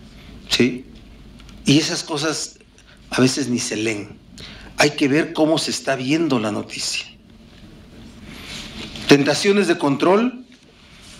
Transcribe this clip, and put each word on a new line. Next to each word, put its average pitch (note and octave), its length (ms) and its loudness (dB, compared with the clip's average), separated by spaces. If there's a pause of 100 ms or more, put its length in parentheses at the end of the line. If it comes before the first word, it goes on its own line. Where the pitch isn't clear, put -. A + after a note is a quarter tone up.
(500)
¿sí? B2 340 2 (800)
Y D3 140 6
esas D#3 260 -2
cosas D3+ 540 -6 (520)
a - 120 -2
veces C3 260 0
ni A#2+ 100 -2
se A2+ 180 -4
leen. G#2+ 340 -4 (640)
Hay D3 140 4
que D3 180 0
ver D3+ 240 2
cómo D#3 240 2
se D3 140 -2
está C3+ 260 -2
viendo C#3 420 0
la G#2+ 140 -2
noticia. - 540 -6 (2000)
Tentaciones E3 580 6
de E3 120 2
control, F3 680 2 (760)